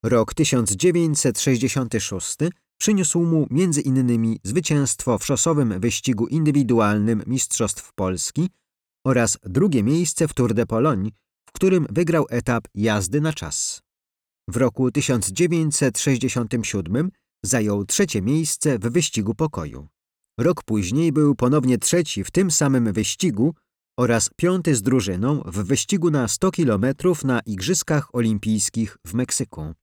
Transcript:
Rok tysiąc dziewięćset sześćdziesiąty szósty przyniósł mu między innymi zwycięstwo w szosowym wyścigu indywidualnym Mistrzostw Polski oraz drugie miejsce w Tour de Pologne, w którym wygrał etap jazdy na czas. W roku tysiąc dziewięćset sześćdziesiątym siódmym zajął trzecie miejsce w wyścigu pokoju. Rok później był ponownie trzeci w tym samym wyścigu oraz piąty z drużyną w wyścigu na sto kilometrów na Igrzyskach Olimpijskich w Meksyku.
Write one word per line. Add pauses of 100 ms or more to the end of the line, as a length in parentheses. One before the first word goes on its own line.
Rok
tysiąc
dziewięćset
sześćdziesiąty
szósty (300)
przyniósł
mu
między
innymi
zwycięstwo
w
szosowym
wyścigu
indywidualnym
Mistrzostw
Polski (580)
oraz
drugie
miejsce
w
Tour
de
Pologne, (400)
w
którym
wygrał
etap
jazdy
na
czas. (680)
W
roku
tysiąc
dziewięćset
sześćdziesiątym
siódmym (340)
zajął
trzecie
miejsce
w
wyścigu
pokoju. (520)
Rok
później
był
ponownie
trzeci
w
tym
samym
wyścigu (460)
oraz
piąty
z
drużyną
w
wyścigu
na
sto
kilometrów
na
Igrzyskach
Olimpijskich
w
Meksyku.